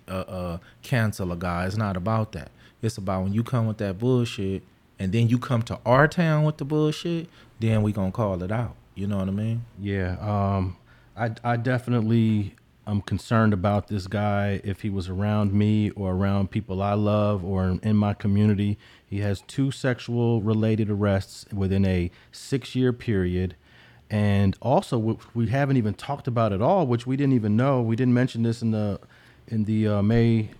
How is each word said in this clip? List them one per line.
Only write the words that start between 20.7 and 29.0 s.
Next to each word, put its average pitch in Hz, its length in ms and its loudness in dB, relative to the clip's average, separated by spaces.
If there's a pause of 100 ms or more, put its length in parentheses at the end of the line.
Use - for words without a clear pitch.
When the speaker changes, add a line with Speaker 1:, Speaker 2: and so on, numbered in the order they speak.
Speaker 2:
arrests 101 600 0
within 98 360 2
a 90 240 2 (220)
six-year 127 600 -2
period. 92 640 -2 (560)
And 101 500 2
also, 139 380 0
what 110 360 -4
we 117 120 0
haven't 135 320 2
even 107 160 0
talked - 320 -8
about 113 260 2
at 95 80 0
all, 165 260 2
which 120 200 0
we 131 100 -2
didn't 139 160 2
even 107 240 2
know, 131 240 2
we 113 160 0
didn't 127 160 2
mention 120 300 0
this 113 180 0
in 113 120 0
the, 104 280 -2 (460)